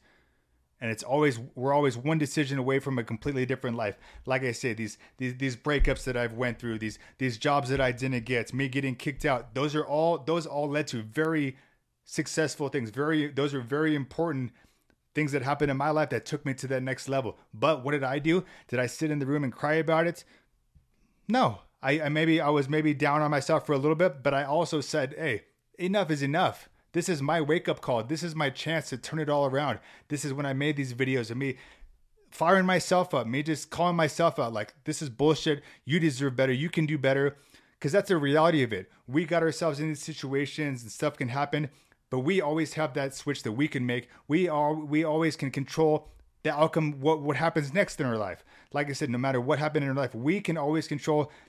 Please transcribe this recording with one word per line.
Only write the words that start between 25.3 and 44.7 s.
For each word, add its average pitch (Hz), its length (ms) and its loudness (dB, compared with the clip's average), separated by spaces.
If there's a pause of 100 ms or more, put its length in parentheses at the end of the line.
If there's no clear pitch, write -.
enough 185 340 0
is 143 120 0
enough." 143 440 0 (260)
This 170 160 -2
is 151 140 0
my 160 180 2
wake-up 156 400 0
call. 117 220 0
This 139 180 -4
is 165 140 -6
my 147 160 0
chance 151 380 -4
to 131 80 -8
turn 156 220 -8
it 147 100 -2
all 143 180 4
around. 131 320 0 (300)
This 143 140 -4
is 147 80 -2
when 143 140 -4
I 135 80 -2
made 143 240 0
these 131 160 -4
videos 127 380 -2
of 117 60 -6
me 135 200 -4 (720)
firing 185 380 4
myself 180 480 2
up, 120 100 2
me 127 160 -2
just 151 300 -4
calling 170 240 2
myself 165 440 2
out, 117 140 0
like, 107 220 -6 (100)
"This 156 160 -4
is 151 80 -6
bullshit. 143 540 2 (220)
You 156 140 2
deserve 139 360 0
better. 131 180 4
You 143 160 0
can 160 160 2
do 151 140 0
better." 135 380 2 (420)
'Cause 143 120 -2
that's 196 180 2
the 185 80 4
reality 151 460 4
of 110 80 -2
it. 98 200 -6 (160)
We 151 180 0
got 165 180 2
ourselves 156 360 0
in 156 100 -2
these 147 140 -6
situations 139 800 -4
and 110 80 -14
stuff 147 260 -4
can 131 120 -4
happen, 143 400 -2 (420)
but 131 80 0
we 175 200 4
always 156 340 0
have 156 200 -2
that 139 220 -4
switch - 280 -4
that 117 80 -2
we 135 160 0
can 131 180 -2
make. 123 220 -2 (200)
We 175 200 4
al-, 151 280 2